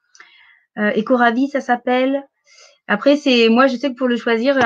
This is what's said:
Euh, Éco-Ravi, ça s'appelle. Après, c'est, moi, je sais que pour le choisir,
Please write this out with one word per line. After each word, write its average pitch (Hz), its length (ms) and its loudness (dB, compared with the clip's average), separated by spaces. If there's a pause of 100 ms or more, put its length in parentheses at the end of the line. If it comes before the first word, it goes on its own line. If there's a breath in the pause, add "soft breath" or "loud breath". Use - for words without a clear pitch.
(760 soft breath)
Euh, 208 160 -2
Éco-Ravi, 240 540 0
ça 269 140 -6
s'appelle. 254 640 -2 (640 soft breath)
Après, 262 280 2
c'est, 240 340 2
moi, 247 180 4
je 247 80 -2
sais 277 140 -4
que 247 80 -12
pour 254 100 -2
le 240 100 -2
choisir, 233 380 -2 (100)